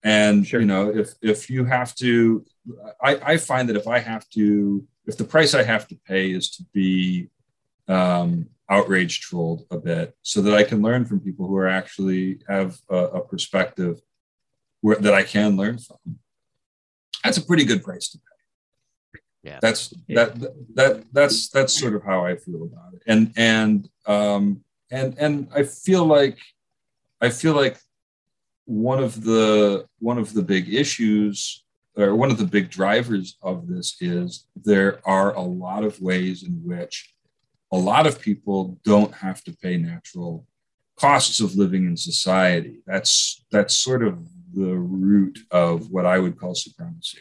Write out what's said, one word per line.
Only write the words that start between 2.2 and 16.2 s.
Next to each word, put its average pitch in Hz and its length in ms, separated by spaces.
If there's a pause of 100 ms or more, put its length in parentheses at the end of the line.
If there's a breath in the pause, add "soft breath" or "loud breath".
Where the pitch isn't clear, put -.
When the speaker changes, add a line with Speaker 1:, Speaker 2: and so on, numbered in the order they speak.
Speaker 1:
I, 143 140 (160)
I 165 60
find 127 300
that 107 80
if 104 120
I 120 120
have 113 300
to, 101 540 (220)
if 107 100
the 107 80
price 156 300
I 127 80
have 113 260
to 87 80 (100)
pay 95 260
is 92 240
to 90 80 (100)
be, 92 540 (600)
um, 87 580 (240)
outrage 98 520
trolled 82 480
a - 80
bit - 420
so - 220
that 104 100
I 107 100
can 107 200
learn 117 240
from 104 140
people 90 280
who 98 80
are 95 120
actually 95 800
have 95 300 (120)
a, 92 60
a 90 280
perspective 90 760 (840)
where, 107 140
that 104 180
I 98 80
can 101 340
learn 110 220
from, - 400 (1040)